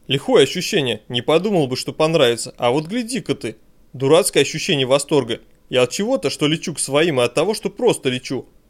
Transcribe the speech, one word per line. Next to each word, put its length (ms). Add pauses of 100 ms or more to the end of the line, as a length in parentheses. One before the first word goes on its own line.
Лихое 360
ощущение, 640
не 120
подумал 460
бы, 80
что 160
понравится, 640
а 140
вот 160
гляди-ка 480
ты. 220 (340)
Дурацкое 520
ощущение 440
восторга. 540 (280)
Я 140
от 80
чего-то, 380
что 180
лечу 260
к 60
своим, 400
и 40
от 100
того, 200
что 160
просто 400
лечу. 380 (220)